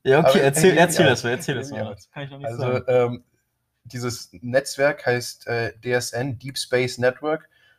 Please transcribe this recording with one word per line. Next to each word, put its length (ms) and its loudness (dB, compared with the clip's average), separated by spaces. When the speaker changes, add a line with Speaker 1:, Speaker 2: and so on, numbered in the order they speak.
Speaker 1:
Ja, 160 4
okay, 120 6
Speaker 2:
Aber 120 6
Speaker 1:
erzähl, 300 4
Speaker 2:
ich 80 4
Speaker 1:
erzähl 240 4
Speaker 2:
ja, 60 4
Speaker 1:
das 120 0
mal, 80 -2
erzähl 240 -4
das 160 -10
Speaker 2:
ja. 140 -8
Speaker 1:
mal. 100 -10
Das 160 -20
kann 140 -14
ich 60 -14
noch 80 -18
nicht 100 -12
Speaker 2:
Also, 140 -8
Speaker 1:
sagen. 260 -2
Speaker 2:
ähm, 360 0
dieses 480 -8
Netzwerk 760 -2
heißt, 400 -4
äh, 320 -4
D 140 -8
S 200 -2
N, 280 -6
Deep 180 -14
Space 400 -2
Network. 500 -2